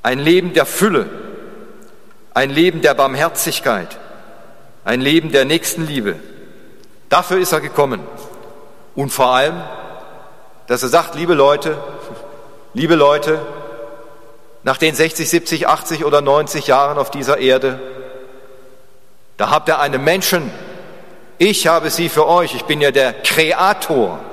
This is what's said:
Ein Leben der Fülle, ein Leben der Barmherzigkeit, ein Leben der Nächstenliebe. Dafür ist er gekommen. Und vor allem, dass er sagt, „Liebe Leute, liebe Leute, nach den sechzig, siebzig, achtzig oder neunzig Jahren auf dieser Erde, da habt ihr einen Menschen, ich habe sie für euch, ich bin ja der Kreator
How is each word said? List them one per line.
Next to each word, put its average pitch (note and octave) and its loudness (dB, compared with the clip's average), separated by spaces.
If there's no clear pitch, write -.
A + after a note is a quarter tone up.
Ein B2+ 0
Leben F3 2
der D3+ 4
Fülle, E3 0
ein C3+ 0
Leben D#3+ 0
der D3 4
Barmherzigkeit, C3+ -2
ein A#2+ 0
Leben D#3 2
der C3+ 4
Nächstenliebe. C#3+ -2
Dafür F3+ 2
ist F3+ 0
er D#3+ 0
gekommen. C#3 -2
Und C#3 -4
vor B2+ 2
allem, C#3+ 2
dass A#2+ -2
er B2 -4
sagt, D#3 0
„Liebe E3+ 0
Leute, D3 2
liebe D#3 2
Leute, D3 2
nach C3 0
den D#3 0
sechzig, D#3+ 0
siebzig, E3 0
achtzig D#3+ 0
oder D3 4
neunzig C#3+ 0
Jahren C#3+ 2
auf C#3 -2
dieser C#3 0
Erde, C3 2
da G#2 0
habt D3+ 2
ihr D3+ 2
einen C#3 0
Menschen, E3+ 0
ich G3 2
habe D#3+ 2
sie E3+ -2
für D3+ 4
euch, E3+ 2
ich A#2 -6
bin D3+ -2
ja C#3+ 4
der B2+ 2
Kreator D#3 0